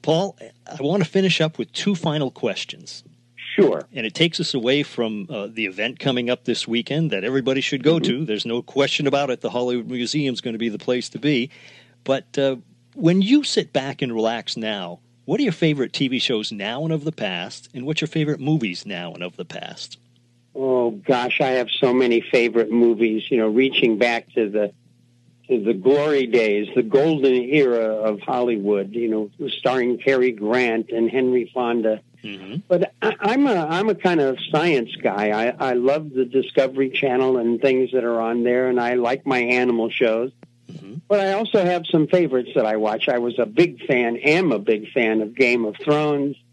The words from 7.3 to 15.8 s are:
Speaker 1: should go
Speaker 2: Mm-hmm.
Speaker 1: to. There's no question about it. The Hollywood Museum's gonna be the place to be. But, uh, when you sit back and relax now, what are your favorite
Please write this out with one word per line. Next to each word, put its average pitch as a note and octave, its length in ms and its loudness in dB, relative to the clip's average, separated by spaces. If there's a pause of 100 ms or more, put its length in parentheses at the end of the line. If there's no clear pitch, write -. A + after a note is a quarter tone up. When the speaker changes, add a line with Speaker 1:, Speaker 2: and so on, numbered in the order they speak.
Speaker 1:
should - 240 -4
go D#3 160 6
Speaker 2:
Mm-hmm. - 40 -2 (160)
Speaker 1:
to. E3 40 -2
There's G#2+ 200 -4
no A#2 180 -2
question C#3+ 440 0
about C#3 240 0
it. A#2+ 120 -4
The A#2 80 -4
Hollywood B2 380 -2
Museum's B2+ 520 -2
gonna A2+ 180 -6
be A#2 100 -2
the G#2 100 -6
place B2 320 -4
to - 100 -12
be. C#3 300 0 (520)
But, - 340 -2
uh, C3+ 200 2 (400)
when F#3+ 260 4
you C4+ 220 4
sit - 280 -2
back C#3 300 -4
and B2+ 100 -4
relax A2+ 440 -2
now, G2+ 420 -6 (260)
what F3 140 -2
are D4 60 2
your G#3+ 80 0
favorite D3 400 0